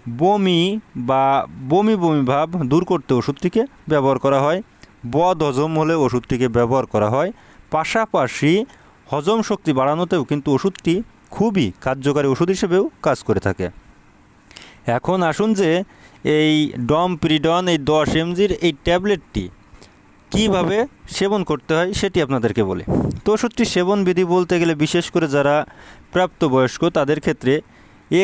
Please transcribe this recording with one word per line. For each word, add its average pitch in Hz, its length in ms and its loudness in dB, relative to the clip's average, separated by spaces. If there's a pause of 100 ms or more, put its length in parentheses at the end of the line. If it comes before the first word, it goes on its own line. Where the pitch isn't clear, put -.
(200)
বমি 185 420 2 (480)
বা 135 140 2 (480)
বমি 214 320 2
বমি 151 280 2
ভাব 147 160 0 (240)
দূর 170 200 2
করতে 160 280 -2
ওষুধটিকে 175 420 -2 (300)
ব্যবহার 135 340 2
করা 139 200 2
হয়, 170 140 0 (560)
বদ 175 300 2
হজম 147 340 0
হলে 156 160 0 (100)
ওষুধটিকে 123 420 0 (100)
ব্যবহার 120 360 0
করা 107 220 2
হয়, 165 140 0 (460)
পাশাপাশি 160 800 0 (580)
হজম 160 280 0 (100)
শক্তি 196 300 -2
বাড়ানোতেও 160 420 0 (100)
কিন্তু 147 160 -4 (100)
ওষুধটি 185 360 -2 (420)
খুবই 196 300 2 (200)
কার্যকারী 139 480 0
ওষুধ 170 220 0
হিসেবেও 190 280 2 (220)
কাজ 139 120 2 (100)
করে 98 200 0
থাকে। 90 200 -2 (1300)
এখন 185 200 -2 (140)
আসুন 214 180 0 (100)
যে 175 100 2 (720)
এই 156 140 4 (360)
ডমপ্রিডন, 165 720 0 (100)
এই 156 60 2 (120)
দশ 151 180 2 (120)
এমজির 175 300 0 (160)
এই 156 60 0 (120)
ট্যাবলেটটি 180 580 -2 (880)
কীভাবে 190 440 2 (380)
সেবন 202 340 0
করতে 151 280 -2
হয় 180 120 0 (100)
সেটি 190 260 -2
আপনাদেরকে 117 440 0
বলি। 85 140 -4 (400)
তো 202 120 -2
ওষুধটি 233 280 -2 (100)
সেবন 185 240 2 (100)
বিধি 185 160 2 (120)
বলতে 180 260 0
গেলে 165 120 2 (100)
বিশেষ 170 300 0
করে 160 220 0
যারা 143 200 2 (580)
প্রাপ্তবয়স্ক 139 680 0 (160)
তাদের 151 280 0
ক্ষেত্রে 135 280 0 (720)